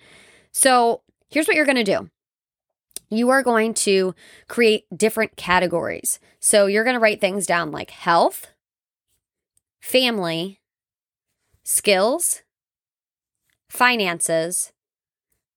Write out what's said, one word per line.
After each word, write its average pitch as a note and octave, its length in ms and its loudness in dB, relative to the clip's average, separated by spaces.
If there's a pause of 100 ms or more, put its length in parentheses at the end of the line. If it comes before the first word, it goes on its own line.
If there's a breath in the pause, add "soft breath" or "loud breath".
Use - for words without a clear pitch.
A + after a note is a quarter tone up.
(520 soft breath)
So B3 500 2 (260)
here's D#4+ 200 -2
what F#4 80 0
you're D4+ 100 2
gonna C4 160 2
do. F#3+ 260 -2 (1040)
You A#3 200 0
are C4+ 120 4
going A3+ 320 0
to F#3+ 400 0 (340 loud breath)
create G#3+ 380 2 (100)
different A3 400 -2
categories. F3 840 -2 (180 soft breath)
So G3+ 280 2
you're G#3 180 0
gonna B3 160 0
write G#3+ 200 2
things F#3+ 240 -2
down E3+ 260 -2
like - 200 -10
health, F#3 560 0 (1300)
family, G3 800 -2 (1040)
skills, G#3+ 800 -2 (1300)
finances, F3+ 1040 -2 (840)